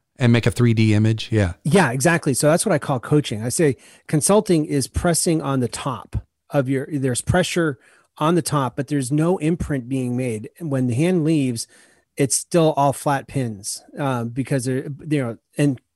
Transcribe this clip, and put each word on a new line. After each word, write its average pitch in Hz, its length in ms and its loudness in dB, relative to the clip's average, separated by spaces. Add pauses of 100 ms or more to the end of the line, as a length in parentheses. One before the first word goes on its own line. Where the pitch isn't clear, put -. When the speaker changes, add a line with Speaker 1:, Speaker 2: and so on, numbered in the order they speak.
(200)
Speaker 1:
And 120 120 6
make 120 140 4
a 117 60 0
three 120 200 4
D 110 220 4
image. 110 380 2
Yeah. 101 220 2 (100)
Speaker 2:
Yeah, 156 260 4
exactly. 156 420 0
So 147 160 0
that's 170 160 2
what 208 80 0
I 151 60 2
call 131 220 -4
coaching. 139 420 0
I 120 60 -4
say 143 280 0 (300)
consulting 175 600 2
is 139 200 -2
pressing 165 560 0
on 139 160 -2
the 123 100 0
top - 480 -8 (340)
of 135 180 0
your, 135 240 -2
there's 131 280 -2
pressure 165 580 0 (400)
on 160 180 2
the 160 60 0
top, 135 340 -2
but 131 100 -4
there's 139 240 -2
no 160 280 0
imprint 151 500 -4
being 127 280 -4
made. 120 320 -6 (120)
And 165 100 -6
when 131 160 0
the 120 80 0
hand 165 300 2
leaves, 139 420 0 (500)
it's 139 200 0
still 160 400 2
all 139 160 4
flat 139 340 -2
pins, 113 560 -6 (160)
um, 127 300 -2
because 123 380 -4
they're, 131 180 -4 (240)
you 147 120 0
know, 117 160 -6 (220)
and 143 220 2 (160)